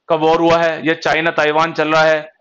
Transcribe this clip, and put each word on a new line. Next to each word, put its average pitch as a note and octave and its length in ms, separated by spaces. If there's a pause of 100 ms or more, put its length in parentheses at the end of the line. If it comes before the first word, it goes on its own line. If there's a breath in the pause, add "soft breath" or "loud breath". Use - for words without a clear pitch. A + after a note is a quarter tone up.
का E3 80
war D#3+ 240
हुआ E3+ 160
है D#3+ 300
या D#3+ 80
China D#3+ 380
Taiwan D#3 400
चल D#3 160
रहा D#3+ 140
है, D#3 240 (140)